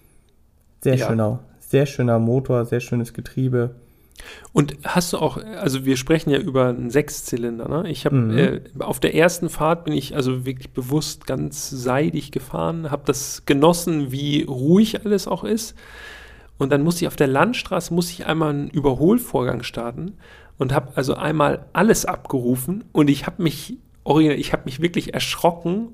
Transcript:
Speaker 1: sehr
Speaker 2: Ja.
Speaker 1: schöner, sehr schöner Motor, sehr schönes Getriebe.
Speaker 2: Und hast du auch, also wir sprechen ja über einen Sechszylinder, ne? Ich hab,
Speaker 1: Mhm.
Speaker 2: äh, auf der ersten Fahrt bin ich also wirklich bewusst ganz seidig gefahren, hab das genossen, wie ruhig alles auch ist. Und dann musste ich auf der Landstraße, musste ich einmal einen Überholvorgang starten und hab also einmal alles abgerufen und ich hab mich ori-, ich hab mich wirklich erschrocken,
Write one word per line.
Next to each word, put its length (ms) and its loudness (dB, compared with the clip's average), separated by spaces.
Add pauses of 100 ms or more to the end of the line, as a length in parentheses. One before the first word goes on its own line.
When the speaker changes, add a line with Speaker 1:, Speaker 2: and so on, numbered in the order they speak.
(800)
Speaker 1:
sehr 160 4
Speaker 2:
Ja. 100 0
Speaker 1:
schöner, 340 0 (200)
sehr 260 2
schöner 320 2
Motor, 460 2
sehr 160 -2
schönes 320 -2
Getriebe. 600 -2 (800)
Speaker 2:
Und 320 2
hast 280 0
du 60 -4
auch, 200 0
also 460 -4
wir 120 4
sprechen 340 0
ja 80 4
über 300 2
einen 220 -4
Sechszylinder, 760 -2
ne? 220 -2
Ich 140 -8
hab, 80 2
Speaker 1:
Mhm. 260 4
Speaker 2:
äh, 220 2 (180)
auf 220 -6
der 140 2
ersten 340 2
Fahrt 360 0
bin 100 -4
ich 200 -4
also 300 -2
wirklich 280 -8
bewusst 540 -4
ganz 440 -6
seidig 600 -2
gefahren, 600 -4
hab 160 -6
das 400 -2
genossen, 680 2
wie 300 0
ruhig 640 2
alles 220 0
auch 180 -4
ist. 300 -4 (840)
Und 120 0
dann 120 4
musste 220 0
ich 40 0
auf 80 -6
der 100 4
Landstraße, 680 0
musste 180 0
ich 140 -12
einmal 240 0
einen 180 -2
Überholvorgang 960 2
starten 480 -8 (460)
und 160 -2
hab 220 -2
also 180 0
einmal 580 0
alles 320 4
abgerufen 880 -2
und 180 6
ich 160 0
hab 120 -6
mich 400 -4 (260)
ori-, 300 4
ich 180 -4
hab 140 -4
mich 140 -8
wirklich 340 -2
erschrocken, 800 -2